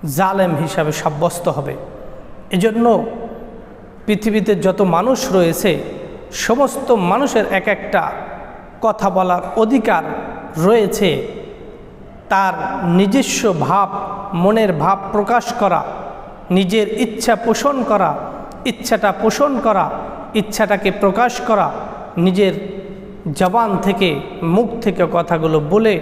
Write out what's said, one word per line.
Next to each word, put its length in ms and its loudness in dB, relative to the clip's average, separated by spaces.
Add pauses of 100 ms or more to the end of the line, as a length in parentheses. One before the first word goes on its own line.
জালেম 500 2
হিসাবে 360 0
সাব্যস্ত 560 -2
হবে। 260 -2 (760)
এজন্য 540 4 (1000)
পৃথিবীতে 500 2
যত 260 2
মানুষ 500 2
রয়েছে, 520 2 (480)
সমস্ত 600 0
মানুষের 600 2
এক 160 0
একটা 440 0 (720)
কথা 280 0
বলার 500 0
অধিকার 440 2 (540)
রয়েছে। 680 2 (1000)
তার 240 2 (340)
নিজস্ব 720 2
ভাব, 300 2 (440)
মনের 400 4
ভাব 260 2 (120)
প্রকাশ 420 0
করা, 300 2 (680)
নিজের 500 2
ইচ্ছা 340 2
পোষণ 480 0
করা, 320 2 (500)
ইচ্ছাটা 460 0
পোষণ 480 2
করা, 300 2 (440)
ইচ্ছাটাকে 580 0
প্রকাশ 500 -2
করা, 300 2 (460)
নিজের 640 2 (560)
জবান 420 2
থেকে, 420 0 (240)
মুখ 260 2 (120)
থেকে 300 2
কথাগুলো 480 2 (100)
বলে 320 4